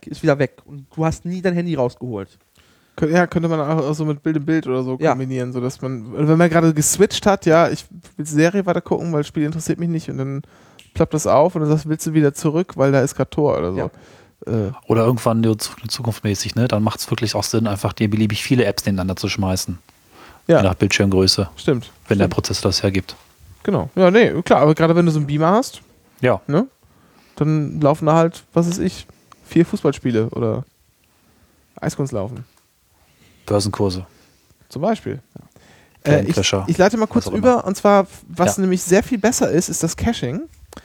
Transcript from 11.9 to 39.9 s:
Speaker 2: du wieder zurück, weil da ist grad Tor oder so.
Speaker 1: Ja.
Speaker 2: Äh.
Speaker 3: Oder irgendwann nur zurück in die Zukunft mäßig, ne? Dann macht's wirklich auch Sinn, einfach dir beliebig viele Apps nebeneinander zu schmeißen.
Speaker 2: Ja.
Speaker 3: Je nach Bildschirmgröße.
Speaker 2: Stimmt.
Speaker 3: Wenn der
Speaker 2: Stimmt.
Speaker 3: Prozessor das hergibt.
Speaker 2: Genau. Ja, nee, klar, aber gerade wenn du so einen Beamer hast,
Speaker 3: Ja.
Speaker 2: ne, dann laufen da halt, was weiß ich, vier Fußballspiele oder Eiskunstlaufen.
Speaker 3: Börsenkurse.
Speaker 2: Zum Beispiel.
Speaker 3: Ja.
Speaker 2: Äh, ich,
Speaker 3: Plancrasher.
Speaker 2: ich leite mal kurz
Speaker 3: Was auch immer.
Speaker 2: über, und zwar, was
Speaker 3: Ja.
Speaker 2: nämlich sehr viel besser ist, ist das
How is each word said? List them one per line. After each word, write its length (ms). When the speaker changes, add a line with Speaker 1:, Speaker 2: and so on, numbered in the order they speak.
Speaker 2:
du 80
wieder 180
zurück, 460
weil 120
da 120
ist 140
grad 160
Tor 260
oder 140
so. 60
Speaker 1:
Ja. 120
Speaker 2:
Äh. 260
Speaker 3:
Oder 180
irgendwann 380
nur 160
zurück 220
in 40
die 60
Zukunft 340
mäßig, 300
ne? 120
Dann 160
macht's 280
wirklich 240
auch 100
Sinn, 220
einfach 260
dir 160
beliebig 340
viele 220
Apps 220
nebeneinander 300
zu 120
schmeißen. 500
Speaker 2:
Ja. 120
Speaker 3:
Je 40
nach 120
Bildschirmgröße. 840
Speaker 2:
Stimmt. 340
Speaker 3:
Wenn 100
der 60
Speaker 2:
Stimmt. 100
Speaker 3:
Prozessor 360
das 120
hergibt. 340
Speaker 2:
Genau. 300
Ja, 160
nee, 220
klar, 200
aber 120
gerade 220
wenn 80
du 80
so 60
einen 80
Beamer 240
hast, 320
Speaker 3:
Ja. 240
Speaker 2:
ne, 200
dann 460
laufen 240
da 80
halt, 300
was 120
weiß 120
ich, 280
vier 220
Fußballspiele 640
oder 340
Eiskunstlaufen. 640
Speaker 3:
Börsenkurse. 640
Speaker 2:
Zum 100
Beispiel. 400
Speaker 3:
Ja. 80
Speaker 2:
Äh, 80
ich, 120
Speaker 3:
Plancrasher. 340
Speaker 2:
ich 120
leite 180
mal 100
kurz 200
Speaker 3:
Was 60
auch 40
immer. 200
Speaker 2:
über, 100
und 100
zwar, 300
was 300
Speaker 3:
Ja. 60
Speaker 2:
nämlich 200
sehr 200
viel 160
besser 320
ist, 180
ist 140
das 160